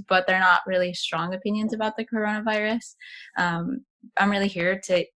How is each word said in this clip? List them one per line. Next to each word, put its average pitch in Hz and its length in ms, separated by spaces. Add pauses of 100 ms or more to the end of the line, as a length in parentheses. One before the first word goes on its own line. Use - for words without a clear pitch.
but 185 200
they're 185 100
not 180 260
really 180 300
strong 170 400
opinions 214 400
about 214 220
the 226 100
coronavirus. 214 880 (420)
Um, 170 480 (320)
I'm 202 140
really 202 160
here 190 380
to, 180 200 (120)